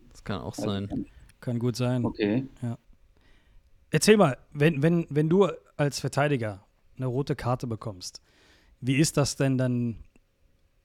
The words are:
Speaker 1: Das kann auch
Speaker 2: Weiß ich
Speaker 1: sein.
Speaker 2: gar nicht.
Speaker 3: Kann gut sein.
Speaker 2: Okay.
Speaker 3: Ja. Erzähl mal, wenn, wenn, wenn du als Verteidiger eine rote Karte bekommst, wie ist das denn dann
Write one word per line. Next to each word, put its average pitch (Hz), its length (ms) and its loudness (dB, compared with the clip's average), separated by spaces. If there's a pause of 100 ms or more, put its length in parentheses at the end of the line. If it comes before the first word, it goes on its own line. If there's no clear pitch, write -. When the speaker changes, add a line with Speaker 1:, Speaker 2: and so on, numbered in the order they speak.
(120)
Speaker 1:
Das - 120 -20
kann 98 160 -6
auch 71 180 -10
Speaker 2:
Weiß - 20 -8
ich - 40 -6
Speaker 1:
sein. 101 240 -4
Speaker 2:
gar - 100 -8
nicht. - 140 -8 (300)
Speaker 3:
Kann 120 180 -4
gut 120 160 -2
sein. 123 300 -2
Speaker 2:
Okay. 113 400 0 (160)
Speaker 3:
Ja. 120 160 -6 (1120)
Erzähl 202 260 6
mal, 165 220 4 (160)
wenn, 147 280 2
wenn, 165 280 2
wenn 151 180 0
du 185 200 4 (280)
als 143 240 -2
Verteidiger 123 640 -2 (320)
eine 131 120 -6
rote 127 280 -2
Karte 123 320 -2
bekommst, 104 540 -10 (580)
wie 127 160 0
ist 156 220 2
das 143 180 0
denn 135 220 0
dann 123 400 -2 (880)